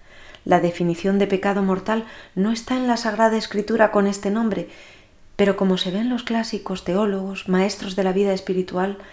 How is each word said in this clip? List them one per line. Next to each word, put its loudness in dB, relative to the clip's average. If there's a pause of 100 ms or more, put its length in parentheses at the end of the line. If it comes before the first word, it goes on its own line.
(460)
La 4
definición 0
de 4
pecado 0
mortal 0 (300)
no 2
está -2
en 0
la 2
Sagrada 2
Escritura 2
con 4
este -2
nombre, -2 (680)
pero 2
como 2
se -4
ve -2
en 0
los -2
clásicos, -4
teólogos, -2
maestros 0
de 0
la 2
vida 2
espiritual, -2 (140)